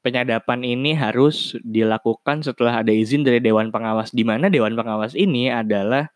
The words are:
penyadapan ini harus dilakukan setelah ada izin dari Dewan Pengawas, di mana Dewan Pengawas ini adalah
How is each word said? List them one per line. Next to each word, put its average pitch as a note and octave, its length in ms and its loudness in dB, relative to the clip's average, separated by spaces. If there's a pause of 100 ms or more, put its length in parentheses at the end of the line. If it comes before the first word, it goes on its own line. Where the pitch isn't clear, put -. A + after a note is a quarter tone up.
penyadapan B2 640 -2
ini C3 320 -2
harus C3+ 640 0
dilakukan A2+ 880 -2
setelah A#2+ 320 0
ada A2 160 2
izin C3+ 320 0
dari A#2+ 160 2
Dewan A2 240 2
Pengawas, A2 400 -4
di A#2+ 160 0
mana A#2 240 0
Dewan A#2 240 2
Pengawas A2+ 400 -4
ini C3 400 0
adalah A2+ 640 -2